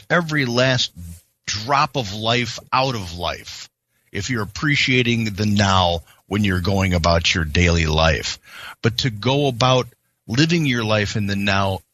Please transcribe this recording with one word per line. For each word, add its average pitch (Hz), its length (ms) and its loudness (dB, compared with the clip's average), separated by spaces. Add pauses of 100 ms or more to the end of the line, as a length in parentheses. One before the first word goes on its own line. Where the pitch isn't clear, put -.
every 156 360 0
last 123 480 2 (520)
drop 139 500 -2
of 104 180 -6
life 113 460 -2 (140)
out 131 200 0
of 87 240 -8
life, - 520 -8 (420)
if - 180 -6
you're 113 140 -2
appreciating 120 880 0
the 107 120 -2
now 95 560 4 (260)
when 104 160 0
you're 92 160 2
going 95 340 0
about 85 400 2
your 82 120 -2
daily 85 400 2
life. 78 520 0 (440)
But 117 180 -2
to 135 100 0
go 127 380 -2
about 127 400 2 (400)
living 160 380 2
your 120 180 0
life 107 320 0
in 104 120 -2
the 101 100 -2
now, 98 420 0 (140)